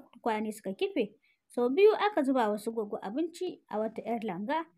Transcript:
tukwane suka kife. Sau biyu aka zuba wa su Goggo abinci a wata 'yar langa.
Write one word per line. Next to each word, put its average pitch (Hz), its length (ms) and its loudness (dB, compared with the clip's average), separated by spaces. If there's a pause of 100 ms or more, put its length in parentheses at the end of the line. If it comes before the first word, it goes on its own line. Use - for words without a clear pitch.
(120)
tukwane 220 400 -4
suka 196 220 -8
kife. 359 400 -2 (340)
Sau 247 220 0
biyu 403 240 8
aka 415 300 2
zuba 254 260 2
wa 208 80 0
su 220 140 -6
Goggo 214 320 -4
abinci 330 680 -6
a - 80 -4
wata 220 240 -4
'yar 226 220 -4
langa. 220 420 -4 (120)